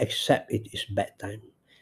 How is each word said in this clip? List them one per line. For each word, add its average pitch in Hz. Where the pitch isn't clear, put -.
accept -
it 110
is -
bad 101
time. 101